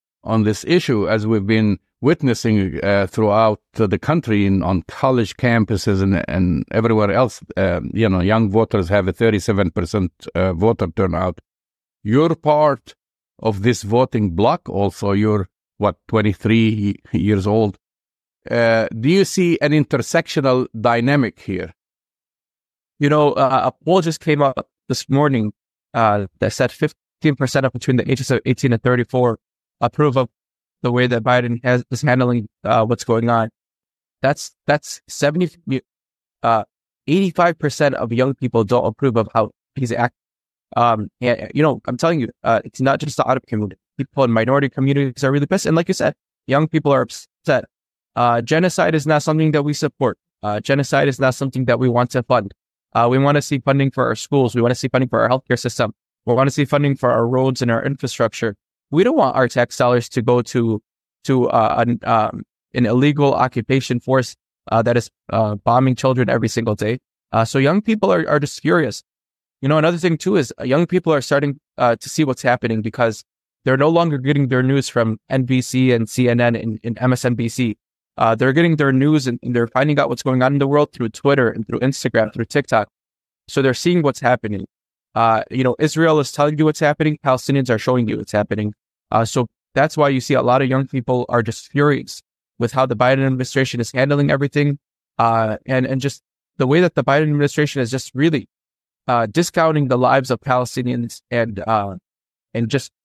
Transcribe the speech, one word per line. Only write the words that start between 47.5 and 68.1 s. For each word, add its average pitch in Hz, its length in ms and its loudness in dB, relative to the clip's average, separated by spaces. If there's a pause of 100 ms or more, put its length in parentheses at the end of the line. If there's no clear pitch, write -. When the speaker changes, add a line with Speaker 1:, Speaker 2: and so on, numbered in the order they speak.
Speaker 2:
Uh, 120 240 2
genocide 165 560 0
is 147 100 -4
not 151 160 2
something 156 300 2
that 147 100 2
we 147 100 -2
support. - 460 -2 (240)
Uh, 104 160 -4
genocide 139 480 0
is 135 140 -2
not 131 140 2
something 131 320 -4
that 120 120 2
we 127 100 2
want 120 220 0
to 127 140 -2
fund. 110 280 -2 (420)
Uh, 117 160 2
we 131 80 2
wanna 143 240 2
see 143 160 -4
funding 139 320 0
for 123 160 -2
our 117 100 -2
schools. 131 380 0
We 120 80 2
wanna 123 120 2
see 131 140 -4
funding 127 200 0
for 110 120 0
our 113 80 2
healthcare 127 300 -2
system. 117 340 -4 (340)
We 120 80 2
wanna 135 160 2
see 147 140 0
funding 143 320 0
for 123 140 0
our 117 160 2
roads 131 360 0
and 117 80 0
our 113 140 -2
infrastructure. 117 720 -4 (340)
We 165 140 2
don't 285 120 2
want 147 200 2
our 127 120 2
tax - 280 -2
dollars 123 340 2
to - 120 -2
go 123 200 2
to, 113 400 -2 (420)
to, 127 240 2
uh, 117 380 2
an, 117 180 -2
um, 110 380 -2 (320)
an 123 120 2
illegal 139 480 2
occupation 127 640 -2
force, 131 360 -2 (340)
uh, 113 120 2
that 120 140 0
is, - 140 -2 (200)
uh, 107 260 -2
bombing 127 380 2
children 127 340 0
every 120 200 0
single 110 260 -2
day. 110 240 -4 (340)
Uh, 113 120 0
so 139 140 -2
young 156 240 2
people 214 300 0